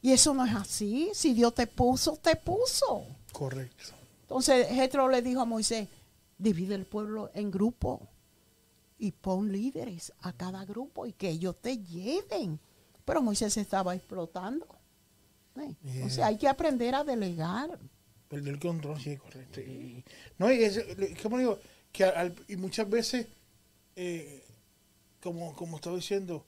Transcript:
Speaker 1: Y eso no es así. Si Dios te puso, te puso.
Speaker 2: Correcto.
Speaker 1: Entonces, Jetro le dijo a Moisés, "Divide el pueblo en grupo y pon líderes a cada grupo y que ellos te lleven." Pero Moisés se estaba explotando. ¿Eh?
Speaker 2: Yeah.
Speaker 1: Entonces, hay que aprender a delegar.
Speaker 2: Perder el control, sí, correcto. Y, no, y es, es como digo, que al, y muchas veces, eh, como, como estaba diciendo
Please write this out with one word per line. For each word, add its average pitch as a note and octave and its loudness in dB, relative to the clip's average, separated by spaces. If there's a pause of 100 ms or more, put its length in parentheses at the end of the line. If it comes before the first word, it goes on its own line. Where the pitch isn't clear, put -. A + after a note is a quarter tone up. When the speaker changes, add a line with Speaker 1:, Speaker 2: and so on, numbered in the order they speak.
Speaker 1:
Y B3+ 8
eso C4+ 8
no C4+ 2
es A3 2
así. A3 -2
Si D#4 4
Dios A#3 6
te A#3+ 2
puso, B3+ 2
te D#4+ 4
puso. G4 0 (260)
Speaker 2:
Correcto. C3 -8 (300)
Speaker 1:
Entonces, B3+ 4
Jetro C4 4
le B3+ 4
dijo B3+ 0
a A#3 2
Moisés, A3+ -2 (520)
"Divide F#3+ 2
el F#3+ -4
pueblo G#3+ -6
en G#3 -2
grupo - 0 (920)
y G3+ -2
pon G3 -2
líderes G3+ -4 (100)
a F3+ -8
cada F#3 -8
grupo A3+ -10
y A3+ -10
que G3 -4
ellos E3 -2
te B3+ -4
lleven." F#3+ -4 (460)
Pero D4 2
Moisés G#3 2
se A3 0
estaba F#3+ 0
explotando. F#3 -6 (920)
¿Eh? F#3+ -10
Speaker 2:
Yeah. C3 -8
Speaker 1:
Entonces, C3 -2
hay G#3+ 2
que C#4+ 2
aprender C4+ 2
a D4 2
delegar. G#3+ -2 (480)
Speaker 2:
Perder C#3+ -6
el C#3+ -10
control, D#3 -4
sí, C#3 -8
correcto. C3 -16
Y, B2+ -12 (360)
no, G#3+ 6
y A#3+ 6
es, G#3 2
es F#3+ -6
como A3 -2
digo, B3 2 (320)
que F#3+ 4
al, F3 2 (140)
y G3+ -10
muchas F#3+ -4
veces, A3+ 0 (680)
eh, D#3+ -8 (800)
como, E3+ -8
como E3 -10
estaba E3+ -6
diciendo F3 -4